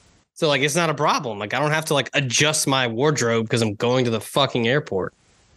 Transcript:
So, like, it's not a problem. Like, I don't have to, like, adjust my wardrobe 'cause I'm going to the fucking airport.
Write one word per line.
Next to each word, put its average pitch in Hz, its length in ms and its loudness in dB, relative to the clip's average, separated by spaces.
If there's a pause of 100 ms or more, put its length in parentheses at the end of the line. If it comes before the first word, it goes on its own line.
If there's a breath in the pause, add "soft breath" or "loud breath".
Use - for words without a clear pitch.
(340)
So, - 160 -2
like, 139 120 0
it's 143 140 0
not 165 140 2
a 151 40 -2
problem. 147 460 -2
Like, 104 140 -6
I 123 60 -2
don't 147 120 0
have 156 140 0
to, 160 80 -2
like, 139 200 0
adjust 147 540 0
my 131 200 2
wardrobe 117 640 0
'cause 120 120 2
I'm 110 140 0
going 123 300 2
to 120 60 0
the 110 100 -2
fucking 131 460 0
airport. 120 460 -2 (440)